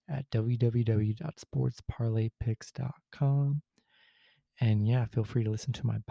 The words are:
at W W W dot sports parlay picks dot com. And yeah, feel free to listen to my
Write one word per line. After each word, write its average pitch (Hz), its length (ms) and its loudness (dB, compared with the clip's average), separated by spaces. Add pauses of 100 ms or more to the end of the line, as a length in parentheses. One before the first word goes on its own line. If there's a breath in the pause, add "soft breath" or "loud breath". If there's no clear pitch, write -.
at 139 220 -6
W 117 260 0
W 117 260 2
W 110 300 2
dot - 260 -8
sports 127 500 -4
parlay 113 400 0 (120)
picks - 300 -4
dot 127 240 -6 (180)
com. 143 480 2 (1000 soft breath)
And 107 240 4
yeah, 120 200 2
feel 113 180 -2
free 113 220 0
to 110 40 0
listen 107 220 -4
to - 160 -4
my 107 120 0 (100)